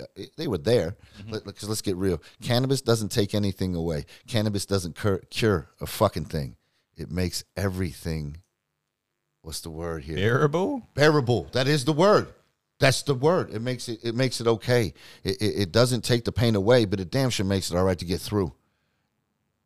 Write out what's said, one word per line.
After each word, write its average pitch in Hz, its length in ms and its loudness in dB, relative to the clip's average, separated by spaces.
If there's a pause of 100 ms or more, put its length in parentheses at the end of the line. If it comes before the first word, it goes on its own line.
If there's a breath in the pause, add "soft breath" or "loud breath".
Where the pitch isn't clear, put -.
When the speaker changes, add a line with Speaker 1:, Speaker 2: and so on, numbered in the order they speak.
(160)
Speaker 1:
it, 95 200 -16
they 160 120 -8
were 104 100 -2
there. 101 380 0 (260 loud breath)
Speaker 2:
Mm-hmm. 107 100 -16
Speaker 1:
Let, - 140 -8
'cause 101 240 -10
let's 107 120 -4
get 98 140 -2
real. 90 260 0 (200 loud breath)
Cannabis 131 400 0
doesn't 113 320 0
take 104 200 0
anything 95 420 -2
away. 82 300 -4 (220 loud breath)
Cannabis 107 380 -2
doesn't 87 320 -2
cur-, 101 320 0
cure 98 400 0 (100)
a 76 80 -10
fucking 95 380 0
thing. 69 320 -6 (400)
It 82 120 -10
makes 87 360 -4 (100)
everything, 85 840 -6 (1000)
what's 78 200 -12
the 82 80 -12
word 80 340 -8
here? 76 140 -8
Speaker 2:
Bearable? 143 760 0
Speaker 1:
Bearable. 131 600 4
That 127 140 0
is 143 180 2
the 156 80 2
word. 165 340 4 (520)
That's 135 240 4
the 143 120 0
word. 143 380 0
It 110 80 -6
makes 123 260 -6
it, 113 160 -8
it 117 120 -2
makes 127 260 0
it 113 60 -4
okay. 117 460 2 (300 loud breath)
It, - 180 -4
it, 107 40 2 (160)
it 90 100 -2
doesn't 120 320 4
take 123 220 0
the 101 80 -2
pain 117 240 2
away, 113 280 6
but 95 140 -2
it 90 100 -8
damn 135 200 0
sure 101 160 -2
makes 98 260 0
it 82 60 0
all 92 80 4
right 92 140 2
to 90 60 -10
get 85 140 -2
through. 98 340 -2 (1120)